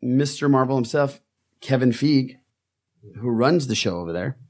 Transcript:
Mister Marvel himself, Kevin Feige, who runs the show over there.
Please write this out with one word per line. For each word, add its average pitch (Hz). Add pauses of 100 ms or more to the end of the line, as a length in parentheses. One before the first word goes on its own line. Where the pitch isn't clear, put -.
Mister 139
Marvel 131
himself, 139 (400)
Kevin 127
Feige, 135 (800)
who 120
runs 131
the 110
show 95
over 85
there. 90 (120)